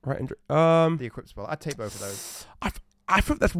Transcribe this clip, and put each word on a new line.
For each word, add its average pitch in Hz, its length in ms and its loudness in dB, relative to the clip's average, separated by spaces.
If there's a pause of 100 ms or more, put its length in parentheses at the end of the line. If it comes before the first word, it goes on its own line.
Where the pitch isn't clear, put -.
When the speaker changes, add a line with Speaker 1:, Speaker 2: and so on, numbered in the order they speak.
Speaker 1:
Right 135 140 -4
and 131 100 -4 (200)
Dra-, 139 80 2
um, 165 400 6
Speaker 2:
The 127 80 -6
equip - 240 -12
spell. 101 200 -14
I'd 156 120 -8
take 143 160 -8
both 107 180 -8
of 104 60 -12
those. 98 460 -10 (160)
Speaker 1:
I, 202 60 -2
f-, - 120 -8 (260)
I 190 140 4
feel - 160 0
that's, - 240 2